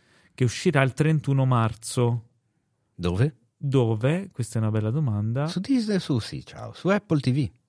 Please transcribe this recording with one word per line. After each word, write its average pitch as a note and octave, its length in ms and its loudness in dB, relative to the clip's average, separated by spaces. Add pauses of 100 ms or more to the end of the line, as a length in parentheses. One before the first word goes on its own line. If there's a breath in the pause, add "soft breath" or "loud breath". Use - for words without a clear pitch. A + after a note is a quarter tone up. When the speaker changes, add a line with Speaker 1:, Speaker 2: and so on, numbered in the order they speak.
(340 soft breath)
Speaker 1:
che C3 100 0
uscirà C#3+ 360 2
il C3 140 2
trentuno C#3+ 500 2
marzo. A#2+ 840 0 (680)
Speaker 2:
Dove? F2+ 420 0 (180)
Speaker 1:
Dove? C3+ 800 0
Questa - 260 -4
è A2 40 0
una A2 80 0
bella G#2+ 200 0
domanda. A#2+ 580 -2
Speaker 2:
Su F3 120 -4
Disney, G#3+ 400 0
su, C3+ 200 -2
sì, - 260 -10
ciao, A2 260 -14
su - 160 -4
Apple F#3 320 2
T B2+ 100 0
V. C3 200 0 (180)